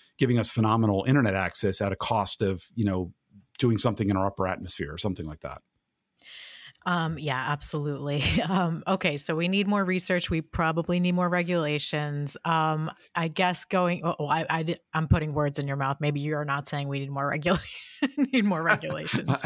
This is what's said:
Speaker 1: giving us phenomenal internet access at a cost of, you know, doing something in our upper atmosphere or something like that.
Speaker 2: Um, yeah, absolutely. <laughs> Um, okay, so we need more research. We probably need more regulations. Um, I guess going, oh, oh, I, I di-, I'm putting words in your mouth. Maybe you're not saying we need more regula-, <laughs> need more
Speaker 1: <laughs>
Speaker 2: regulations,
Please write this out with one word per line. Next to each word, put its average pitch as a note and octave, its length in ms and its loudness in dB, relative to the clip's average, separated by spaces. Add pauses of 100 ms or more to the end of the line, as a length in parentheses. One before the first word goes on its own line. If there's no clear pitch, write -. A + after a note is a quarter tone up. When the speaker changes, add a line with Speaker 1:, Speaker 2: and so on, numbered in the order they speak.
(200)
Speaker 1:
giving B2 180 4
us A2 120 0
phenomenal A2 580 4
internet B2+ 260 4
access F#2+ 480 0
at G2 100 0
a F#2+ 40 -4
cost - 480 -2
of, G2 220 0 (100)
you A2 100 0
know, F#2 260 -2 (460)
doing A#2 220 4
something G2+ 320 0
in F#2+ 60 2
our F#2+ 100 2
upper F#2+ 200 -2
atmosphere F2 460 -6
or E2+ 60 -8
something F2+ 260 -4
like D2+ 140 -12
that. - 240 -12 (1200)
Speaker 2:
Um, E3 340 0
yeah, C3 280 -2
absolutely. C#3+ 840 -2
<laughs> E3 200 2
Um, F3 380 2
okay, F#3 300 2
so D#3+ 180 -2
we E3+ 120 0
need G3 200 2
more G3+ 180 2
research. F3+ 440 0
We D#3+ 120 0
probably E3 580 0
need F3+ 140 2
more F3+ 160 2
regulations. D3+ 1120 0
Um, D#3+ 480 0 (240)
I E3+ 120 0
guess F3+ 380 0
going, F3+ 380 0
oh, E3+ 160 0
oh, D3 60 -2
I, D#3 240 0
I D#3+ 140 0
di-, D#3+ 140 -2 (160)
I'm D#3+ 140 0
putting D#3 260 2
words D3 260 0
in C#3 80 -2
your C#3 100 -2
mouth. C#3 240 0
Maybe D3 180 0
you're D3+ 240 -2
not C#3+ 240 -4
saying C#3+ 200 -4
we C#3 120 -4
need C#3 120 -6
more C#3 160 -2
regula-, D#3 340 0 (300)
<laughs> - 260 -2
need C4 280 2
more E3 180 2
Speaker 1:
<laughs> - 0 -
Speaker 2:
regulations, D#3 840 0